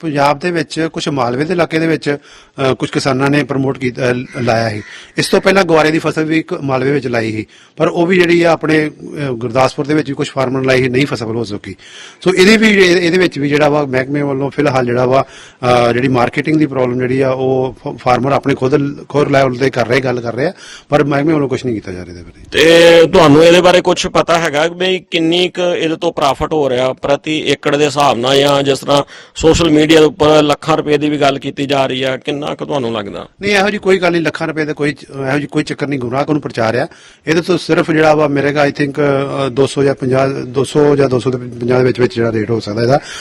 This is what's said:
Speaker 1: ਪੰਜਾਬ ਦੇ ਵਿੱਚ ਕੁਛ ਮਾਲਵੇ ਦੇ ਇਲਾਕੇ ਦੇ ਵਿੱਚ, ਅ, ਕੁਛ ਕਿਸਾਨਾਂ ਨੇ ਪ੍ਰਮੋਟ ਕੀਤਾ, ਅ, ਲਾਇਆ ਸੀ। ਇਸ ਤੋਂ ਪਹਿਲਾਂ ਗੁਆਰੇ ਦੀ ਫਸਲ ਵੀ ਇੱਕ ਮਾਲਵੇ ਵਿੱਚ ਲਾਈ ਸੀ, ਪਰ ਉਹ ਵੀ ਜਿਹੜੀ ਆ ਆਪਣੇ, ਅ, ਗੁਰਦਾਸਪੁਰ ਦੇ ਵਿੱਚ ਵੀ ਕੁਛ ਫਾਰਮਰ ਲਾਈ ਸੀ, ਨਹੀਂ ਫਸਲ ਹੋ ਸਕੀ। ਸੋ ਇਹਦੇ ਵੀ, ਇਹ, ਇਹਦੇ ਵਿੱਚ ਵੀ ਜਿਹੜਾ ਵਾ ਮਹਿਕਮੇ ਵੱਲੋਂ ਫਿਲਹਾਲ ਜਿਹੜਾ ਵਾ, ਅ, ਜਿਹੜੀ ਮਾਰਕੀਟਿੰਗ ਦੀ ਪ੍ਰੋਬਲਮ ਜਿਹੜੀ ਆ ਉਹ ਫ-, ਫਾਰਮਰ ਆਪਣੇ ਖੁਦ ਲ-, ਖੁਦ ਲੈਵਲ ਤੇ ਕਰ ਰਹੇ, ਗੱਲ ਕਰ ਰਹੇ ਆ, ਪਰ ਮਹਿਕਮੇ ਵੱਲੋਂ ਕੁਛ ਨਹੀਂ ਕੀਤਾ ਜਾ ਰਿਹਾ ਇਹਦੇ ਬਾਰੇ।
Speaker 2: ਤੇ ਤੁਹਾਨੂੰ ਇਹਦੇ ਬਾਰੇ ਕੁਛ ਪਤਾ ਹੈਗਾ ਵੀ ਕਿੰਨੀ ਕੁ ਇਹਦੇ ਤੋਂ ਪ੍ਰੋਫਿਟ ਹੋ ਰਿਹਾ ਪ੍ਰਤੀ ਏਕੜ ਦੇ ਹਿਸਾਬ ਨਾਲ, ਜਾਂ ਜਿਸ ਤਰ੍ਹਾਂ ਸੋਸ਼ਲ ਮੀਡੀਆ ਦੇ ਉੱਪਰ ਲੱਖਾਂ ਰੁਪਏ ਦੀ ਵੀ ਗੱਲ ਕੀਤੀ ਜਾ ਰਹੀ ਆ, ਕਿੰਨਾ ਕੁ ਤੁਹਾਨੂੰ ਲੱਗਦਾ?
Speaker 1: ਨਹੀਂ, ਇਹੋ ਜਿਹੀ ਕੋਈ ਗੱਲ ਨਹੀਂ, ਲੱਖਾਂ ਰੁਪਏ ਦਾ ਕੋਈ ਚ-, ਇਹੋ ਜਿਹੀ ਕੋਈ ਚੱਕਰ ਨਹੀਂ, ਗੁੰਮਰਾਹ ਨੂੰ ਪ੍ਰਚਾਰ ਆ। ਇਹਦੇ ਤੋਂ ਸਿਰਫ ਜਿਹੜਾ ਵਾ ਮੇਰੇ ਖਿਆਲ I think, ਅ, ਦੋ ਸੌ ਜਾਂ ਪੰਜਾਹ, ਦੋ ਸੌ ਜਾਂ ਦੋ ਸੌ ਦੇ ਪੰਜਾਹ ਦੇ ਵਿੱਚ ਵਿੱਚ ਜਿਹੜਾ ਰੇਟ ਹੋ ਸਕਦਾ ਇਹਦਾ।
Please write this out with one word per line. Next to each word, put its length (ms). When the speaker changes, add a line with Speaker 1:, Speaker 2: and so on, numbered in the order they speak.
Speaker 1:
ਪੰਜਾਬ 380
ਦੇ 120
ਵਿੱਚ 420
ਕੁਛ 160
ਮਾਲਵੇ 360
ਦੇ 100
ਇਲਾਕੇ 240
ਦੇ 80
ਵਿੱਚ, 300
ਅ, 40
ਕੁਛ 160
ਕਿਸਾਨਾਂ 400
ਨੇ 140
ਪ੍ਰਮੋਟ 340
ਕੀਤਾ, 320
ਅ, 40
ਲਾਇਆ 280
ਸੀ। 120
ਇਸ 100
ਤੋਂ 120
ਪਹਿਲਾਂ 240
ਗੁਆਰੇ 260
ਦੀ 80
ਫਸਲ 260
ਵੀ 140
ਇੱਕ 160
ਮਾਲਵੇ 380
ਵਿੱਚ 140
ਲਾਈ 260
ਸੀ, 140
ਪਰ 120
ਉਹ 180
ਵੀ 140
ਜਿਹੜੀ 220
ਆ 100
ਆਪਣੇ, 380
ਅ, 420
ਗੁਰਦਾਸਪੁਰ 540
ਦੇ 80
ਵਿੱਚ 140
ਵੀ 60
ਕੁਛ 160
ਫਾਰਮਰ 340
ਲਾਈ 180
ਸੀ, 60
ਨਹੀਂ 180
ਫਸਲ 200
ਹੋ 180
ਸਕੀ। 300
ਸੋ 140
ਇਹਦੇ 220
ਵੀ, 120
ਇਹ, 280
ਇਹਦੇ 220
ਵਿੱਚ 200
ਵੀ 100
ਜਿਹੜਾ 200
ਵਾ 160
ਮਹਿਕਮੇ 380
ਵੱਲੋਂ 280
ਫਿਲਹਾਲ 360
ਜਿਹੜਾ 200
ਵਾ, 200
ਅ, 40
ਜਿਹੜੀ 160
ਮਾਰਕੀਟਿੰਗ 480
ਦੀ 100
ਪ੍ਰੋਬਲਮ 320
ਜਿਹੜੀ 220
ਆ 100
ਉਹ 540
ਫ-, 140
ਫਾਰਮਰ 340
ਆਪਣੇ 220
ਖੁਦ 200
ਲ-, 340
ਖੁਦ 200
ਲੈਵਲ 280
ਤੇ 140
ਕਰ 180
ਰਹੇ, 120
ਗੱਲ 200
ਕਰ 140
ਰਹੇ 120
ਆ, 60
ਪਰ 160
ਮਹਿਕਮੇ 280
ਵੱਲੋਂ 160
ਕੁਛ 160
ਨਹੀਂ 100
ਕੀਤਾ 180
ਜਾ 120
ਰਿਹਾ 140
ਇਹਦੇ 40
ਬਾਰੇ। 280
Speaker 2:
ਤੇ 560
ਤੁਹਾਨੂੰ 380
ਇਹਦੇ 160
ਬਾਰੇ 200
ਕੁਛ 260
ਪਤਾ 320
ਹੈਗਾ 280
ਵੀ 440
ਕਿੰਨੀ 380
ਕੁ 260
ਇਹਦੇ 220
ਤੋਂ 160
ਪ੍ਰੋਫਿਟ 400
ਹੋ 180
ਰਿਹਾ 220
ਪ੍ਰਤੀ 480
ਏਕੜ 360
ਦੇ 80
ਹਿਸਾਬ 340
ਨਾਲ, 180
ਜਾਂ 220
ਜਿਸ 200
ਤਰ੍ਹਾਂ 260
ਸੋਸ਼ਲ 360
ਮੀਡੀਆ 280
ਦੇ 60
ਉੱਪਰ 380
ਲੱਖਾਂ 340
ਰੁਪਏ 220
ਦੀ 120
ਵੀ 100
ਗੱਲ 180
ਕੀਤੀ 280
ਜਾ 200
ਰਹੀ 160
ਆ, 140
ਕਿੰਨਾ 380
ਕੁ 100
ਤੁਹਾਨੂੰ 280
ਲੱਗਦਾ? 360
Speaker 1:
ਨਹੀਂ, 100
ਇਹੋ 140
ਜਿਹੀ 120
ਕੋਈ 200
ਗੱਲ 140
ਨਹੀਂ, 100
ਲੱਖਾਂ 260
ਰੁਪਏ 160
ਦਾ 80
ਕੋਈ 200
ਚ-, 140
ਇਹੋ 80
ਜਿਹੀ 100
ਕੋਈ 180
ਚੱਕਰ 220
ਨਹੀਂ, 140
ਗੁੰਮਰਾਹ 320
ਨੂੰ 80
ਪ੍ਰਚਾਰ 340
ਆ। 120
ਇਹਦੇ 140
ਤੋਂ 180
ਸਿਰਫ 320
ਜਿਹੜਾ 240
ਵਾ 140
ਮੇਰੇ 240
ਖਿਆਲ 160
I 20
think, 300
ਅ, 480
ਦੋ 180
ਸੌ 160
ਜਾਂ 120
ਪੰਜਾਹ, 340
ਦੋ 360
ਸੌ 320
ਜਾਂ 120
ਦੋ 120
ਸੌ 100
ਦੇ 80
ਪੰਜਾਹ 400
ਦੇ 60
ਵਿੱਚ 160
ਵਿੱਚ 140
ਜਿਹੜਾ 180
ਰੇਟ 180
ਹੋ 100
ਸਕਦਾ 220
ਇਹਦਾ। 180